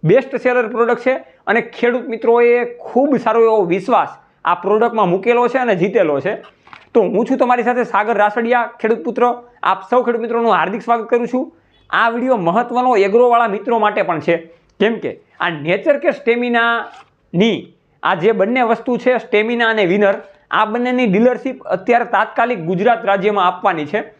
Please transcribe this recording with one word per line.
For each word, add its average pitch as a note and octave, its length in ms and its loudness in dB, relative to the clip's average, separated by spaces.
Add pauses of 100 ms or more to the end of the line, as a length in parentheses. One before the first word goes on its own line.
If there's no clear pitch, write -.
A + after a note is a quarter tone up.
બેસ્ટ C4 320 2
સેલર B3 320 0
પ્રોડક્ટ A#3 340 -2
છે C4 120 0 (340)
અને A3+ 140 2
ખેડૂત A#3+ 460 -2
મિત્રોએ A#3+ 580 2
ખૂબ C4 520 -2
સારો A3+ 260 2
એવો A3 220 2
વિશ્વાસ F3+ 440 0 (360)
આ F3 100 2
પ્રોડક્ટમાં G#3+ 540 0
મૂકેલો A#3 380 2
છે A#3+ 100 -2
અને A#3+ 180 0
જીતેલો F3 440 0
છે. F3 160 -4 (580)
તો A#3 80 4
હું G3+ 240 0
છું C4+ 120 -2
તમારી B3 260 2
સાથે A#3+ 200 0
સાગર G#3+ 300 -2
રાસડિયા, A3+ 560 0 (120)
ખેડૂત A3+ 220 -2
પુત્ર. A#3+ 400 -2 (200)
આપ F#3+ 260 0
સૌ B3 140 2
ખેડૂત A#3 180 -2
મિત્રોનું A#3 300 0
હાર્દિક F#3 300 0
સ્વાગત A3+ 280 -2
કરું A#3+ 180 0
છું. B3+ 240 -4 (380)
આ G#3+ 200 0
વીડિયો A#3+ 280 -2
મહત્વનો A#3 580 0
એગ્રોવાળા A#3 520 4
મિત્રો G#3+ 320 -2
માટે G#3 220 0
પણ E3+ 180 -2
છે, E3+ 180 0 (420)
કેમ A3 200 0
કે A#2 200 -8 (200)
આ E3+ 100 -2
નેચર F3+ 480 0
કેર D4 140 -2
સ્ટેમિનાની A#3 1600 -2 (300)
આ F3 120 0
જે F#3 160 2
બંને A3 300 0
વસ્તુ A#3 360 -2
છે, B3+ 200 0
સ્ટેમિના A3+ 520 0
અને A3 160 0
વિનર, G3+ 280 2 (380)
આ G#3+ 140 2
બંનેની B3 400 -2
ડીલરશીપ A#3+ 560 0
અત્યારે A#3 440 -2
તાત્કાલિક A#3 600 -2
ગુજરાત A3 400 0
રાજ્યમાં G3 420 2
આપવાની F#3 380 -2
છે. G#3 160 -4 (180)